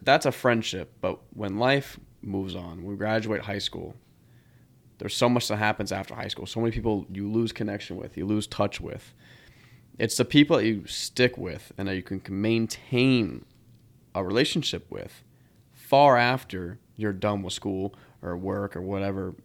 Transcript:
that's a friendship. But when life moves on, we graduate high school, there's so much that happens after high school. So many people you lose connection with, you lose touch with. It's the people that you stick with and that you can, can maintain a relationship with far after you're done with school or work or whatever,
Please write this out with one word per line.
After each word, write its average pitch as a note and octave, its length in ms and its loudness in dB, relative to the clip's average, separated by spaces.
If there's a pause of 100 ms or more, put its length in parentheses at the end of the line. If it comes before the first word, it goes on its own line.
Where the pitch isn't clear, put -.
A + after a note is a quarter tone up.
that's D3 240 4
a B2+ 60 2
friendship. A2+ 680 0
But - 200 -4 (140)
when G2+ 240 -6
life C3+ 420 0 (220)
moves F#2+ 340 -4
on, F2 280 -10
we G2+ 120 -8
graduate G#2+ 460 -2
high G2+ 160 -4
school, E2+ 360 -8 (1040)
there's - 160 -6
so A#2+ 140 4
much B2 200 2
that G#2+ 80 0
happens G#2+ 360 0
after F#2+ 220 -6
high G#2+ 140 -10
school. - 180 -8
So A#2 140 -6
many A2+ 120 0
people G#2+ 400 -2
you G2+ 180 -6
lose A2+ 220 0
connection G#2 440 -8
with, - 200 -12
you E2+ 80 -4
lose G#2 220 0
touch - 340 -2
with. - 320 -12 (840)
It's - 180 0
the B2 80 4
people D3 320 6
that G#2+ 80 4
you A2 220 0
stick - 500 0
with - 400 -10
and G2 120 -4
that F#2+ 80 -2
you F2+ 60 -4
can, F#2+ 180 -6
can G2 200 -6
maintain A2+ 1040 2 (680)
a F#2+ 100 -2
relationship A#2+ 680 0
with - 320 -14 (500)
far C#3 440 6
after A#2 640 0 (180)
you're G#2+ 160 -2
done G2+ 300 0
with F#2 100 -8
school G2 420 -4 (280)
or F2 140 -6
work G2 380 -4
or F2+ 60 -8
whatever, G2 540 -4 (100)